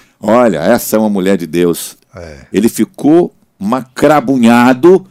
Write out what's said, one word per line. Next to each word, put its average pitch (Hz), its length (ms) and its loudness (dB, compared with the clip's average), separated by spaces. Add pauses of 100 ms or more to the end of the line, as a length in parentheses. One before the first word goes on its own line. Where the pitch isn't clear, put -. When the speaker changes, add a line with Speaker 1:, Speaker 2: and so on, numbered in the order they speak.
(200)
Speaker 1:
"Olha, 107 380 0
essa 110 380 -2
é 110 40 2
uma 110 120 -2
mulher 98 260 -2
de 85 80 -6
Deus." 85 500 -4 (200)
Speaker 2:
É. 78 360 -20
Speaker 1:
Ele 104 160 0
ficou 147 680 -2 (240)
macrabunhado, 127 1500 0